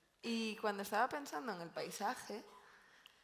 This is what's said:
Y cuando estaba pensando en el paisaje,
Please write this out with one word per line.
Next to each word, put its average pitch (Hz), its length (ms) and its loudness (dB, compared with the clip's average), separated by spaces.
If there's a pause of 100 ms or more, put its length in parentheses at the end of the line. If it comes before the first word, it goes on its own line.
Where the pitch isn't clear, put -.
(220)
Y 226 340 2
cuando 202 280 2
estaba 214 220 6
pensando 285 460 -2
en 180 80 -4
el 170 80 -4
paisaje, 202 760 -2 (800)